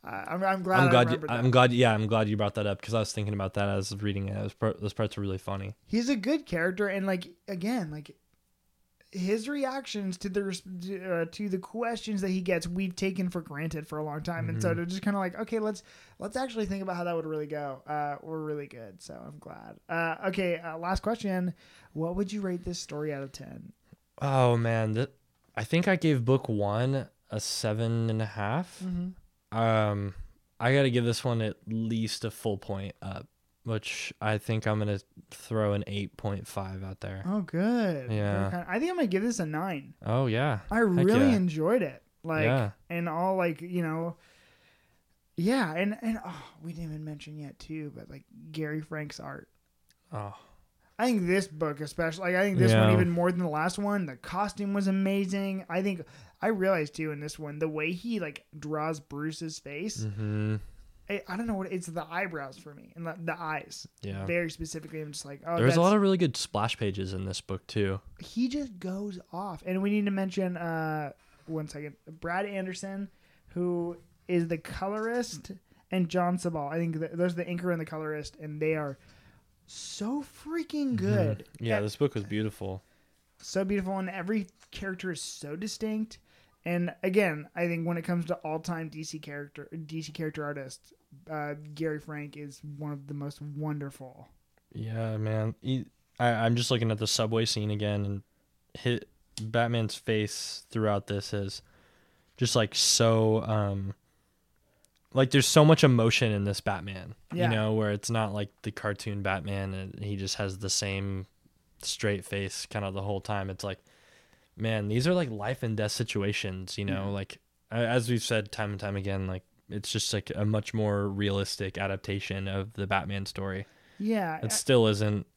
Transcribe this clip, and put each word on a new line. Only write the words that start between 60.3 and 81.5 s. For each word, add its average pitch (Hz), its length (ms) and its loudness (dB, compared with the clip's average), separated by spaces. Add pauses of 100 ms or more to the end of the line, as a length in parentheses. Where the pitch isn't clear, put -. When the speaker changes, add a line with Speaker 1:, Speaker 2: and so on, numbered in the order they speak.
Speaker 1:
I, 202 160 -6
I 185 100 -6
don't 233 100 -4
know 220 80 0
what, 190 180 -4
it's 180 140 -4
the 165 200 -6
eyebrows 165 520 -6
for 151 140 -20
me - 220 -20
and 165 120 -8
the, 160 120 -6
the 165 220 -4
eyes. - 460 -8 (160)
Speaker 2:
Yeah. 98 240 -6
Speaker 1:
Very 170 240 0
specifically, 156 500 -10
I'm 147 100 -10
just - 140 -12
like, 139 180 -14
"Oh, 170 140 -2
Speaker 2:
There's 165 60 4
a - 80 6
Speaker 1:
that's" 160 80 4
Speaker 2:
lot 190 160 8
of 208 80 6
really 190 160 6
good 156 180 2
splash - 400 -2
pages 95 380 -2
in 95 100 -4
this 95 160 -6
book, - 240 -6
too. 95 340 2 (200)
Speaker 1:
He 240 280 -2
just 247 320 -4
goes 185 400 -6 (140)
off. 180 320 -8
And 185 160 0
we 202 80 2
need 208 160 4
to 202 60 2
mention, 190 440 0
uh, 160 580 -2 (340)
one 156 200 -4
second, 147 280 -12 (240)
Brad 180 260 -2
Anderson, 196 640 -6 (380)
who 175 500 -2 (300)
is 170 220 2
the 165 100 -2
colorist, 214 920 -4 (380)
and 185 200 2
John 180 280 2
Sabal. 156 340 -2
I 165 60 -2
think 165 220 0
th-, 160 140 -4
those 175 200 2
are 165 40 -4
the 175 80 -4
inker 175 260 -2
and 165 100 0
the 151 40 -4
colorist, 151 540 -8
and 151 220 -8
they 156 140 2
are 143 240 -4 (680)
so - 560 -6
freaking 302 720 -4
Speaker 2:
Mm-hmm. - 40 0
Speaker 1:
good. 185 480 2 (140)